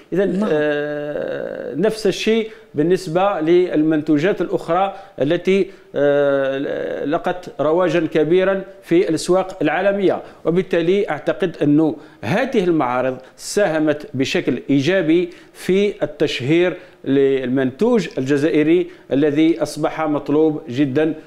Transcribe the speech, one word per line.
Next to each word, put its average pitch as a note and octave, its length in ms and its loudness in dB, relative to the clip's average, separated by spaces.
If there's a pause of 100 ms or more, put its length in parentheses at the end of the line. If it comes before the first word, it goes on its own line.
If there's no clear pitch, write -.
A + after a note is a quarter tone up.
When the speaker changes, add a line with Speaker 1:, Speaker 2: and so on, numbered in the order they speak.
(140)
Speaker 1:
إذن، F#3 260 0
Speaker 2:
نعم. G#3 120 0
Speaker 1:
آه، D3 1200 -4
نفس G#3+ 320 0
الشيء A3 440 0 (240)
بالنسبة F3 640 0
للمنتوجات D#3+ 1000 2
الأخرى F3+ 540 -2 (260)
التي، F3 500 0 (240)
آه، C#3 1120 0
لقت E3+ 440 -4 (100)
رواجا D#3+ 400 2
كبيرا F3+ 600 2 (220)
في E3+ 260 2
الأسواق F3+ 520 0
العالمية. F3+ 600 0 (240)
وبالتالي F3+ 640 0
أعتقد D#3+ 520 -4
أن D3 340 2 (260)
هذه A3 420 0
المعارض C3 540 0 (200)
ساهمت D#3 760 0
بشكل C3 560 -2
إيجابي E3 600 2 (240)
في G3 500 0
التشهير D#3+ 720 0 (280)
للمنتوج C3+ 1040 2 (100)
الجزائري D3+ 680 2 (240)
الذي D#3 500 2
أصبح D3+ 400 -4
مطلوب D3+ 680 0
جدا C#3+ 440 0 (140)